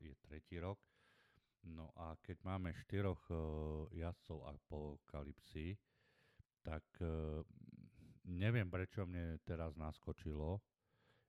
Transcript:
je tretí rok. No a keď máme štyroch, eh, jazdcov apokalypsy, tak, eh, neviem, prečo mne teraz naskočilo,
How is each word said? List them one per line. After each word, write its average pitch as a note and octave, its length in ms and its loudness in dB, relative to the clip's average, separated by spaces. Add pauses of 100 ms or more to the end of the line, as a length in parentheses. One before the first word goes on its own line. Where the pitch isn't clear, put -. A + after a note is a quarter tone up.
je D2 140 -12
tretí D#2 460 -8
rok. F#2 180 -2 (840)
No D#2+ 340 -8
a D#2+ 200 -6
keď - 280 -8
máme F#2 300 2
štyroch, G2 560 2
eh, E2+ 40 2 (640)
jazdcov E2 480 -2
apokalypsy, D2+ 1300 -4 (840)
tak, D#2 220 -2 (160)
eh, F2 60 2 (1160)
neviem, F#2+ 460 4
prečo F#2 360 2
mne E2+ 380 0
teraz D#2+ 320 0
naskočilo, D#2 840 0 (680)